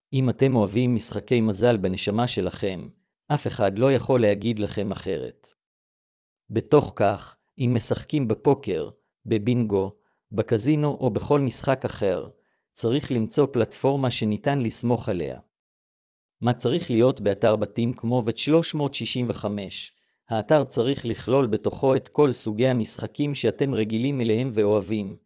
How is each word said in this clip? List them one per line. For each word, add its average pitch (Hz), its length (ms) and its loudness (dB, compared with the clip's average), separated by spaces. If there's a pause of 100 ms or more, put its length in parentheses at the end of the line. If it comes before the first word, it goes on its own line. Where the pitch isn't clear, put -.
(140)
אם 131 160 2
אתם 131 260 2
אוהבים 117 400 2
משחקי 110 460 0
מזל 110 360 2
בנשמה 98 500 -2
שלכם, 92 640 -4 (380)
אף - 200 -2
אחד 101 320 0
לא 135 140 4
יכול 127 280 2
להגיד 104 380 2
לכם 101 320 -4
אחרת. 73 640 -8 (960)
בתוך - 460 2
כך, 101 420 0 (200)
אם 123 180 0
משחקים 139 520 -2
בפוקר, 107 640 0 (360)
בבינגו, 104 720 0 (360)
בקזינו 127 680 0
או 131 100 0
בכל 147 300 0
משחק 131 460 -2
אחר, 95 440 -2 (440)
צריך 131 380 -2
למצוא 120 400 2
פלטפורמה 131 600 0
שניתן 120 480 -2
לסמוך 117 500 -2
עליה. 73 300 -4 (1000)
מה 120 120 2
צריך 131 380 -2
להיות 123 300 4
באתר 104 340 2
בתים 110 380 -2
כמו 117 320 -2
ות 113 120 -2
שלוש 160 380 2
מאות 143 180 -4
שישים 123 360 -4
וחמש? 101 640 -8 (360)
האתר 123 340 2
צריך 127 420 -2
לכלול 127 420 0
בתוכו 113 480 0
את 135 120 -4
כל 147 260 2
סוגי 113 340 0
המשחקים 127 680 -2
שאתם 135 380 0
רגילים 113 480 -2
אליהם 117 320 0
ואוהבים, 104 720 0